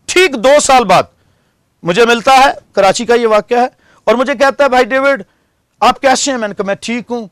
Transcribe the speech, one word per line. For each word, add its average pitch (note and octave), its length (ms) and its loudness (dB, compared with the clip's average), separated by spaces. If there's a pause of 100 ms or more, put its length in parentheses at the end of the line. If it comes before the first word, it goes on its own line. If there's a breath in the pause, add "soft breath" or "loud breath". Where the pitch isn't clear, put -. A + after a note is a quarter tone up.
ठीक F4+ 280 0
दो C4 240 2
साल C4 240 2
बाद F3+ 240 2 (800)
मुझे F3+ 200 0
मिलता A#3 280 0
है, C4 260 2 (160)
कराची G3 300 0
का A#3 100 2
ये A#3+ 100 0
वाकया A3 360 0
है, B3+ 100 -2 (360 soft breath)
और A3 80 2
मुझे C4 200 -2
कहता C#4 280 0
है, C#4 60 2
"भाई B3+ 160 2
डेविड, C4+ 380 -2 (600)
आप B3 140 2
कैसे C4 340 -2
हैं?" C4 60 -4
मैंने G#3 160 -6
कहा, F#3+ 140 -8
"मैं G3 80 -4
ठीक A#3 340 -8
हूं।" A#3 220 -8